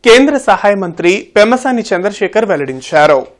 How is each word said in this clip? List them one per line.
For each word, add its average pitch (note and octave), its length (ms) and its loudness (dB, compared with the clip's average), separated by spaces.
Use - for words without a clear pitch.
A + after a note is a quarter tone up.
కేంద్ర C4+ 320 4
సహాయ G3+ 380 0
మంత్రి F3 360 -2
పెమ్మసాని A#3+ 540 0
చంద్రశేఖర్ G#3 560 -2
వెల్లడించారు. D3 760 0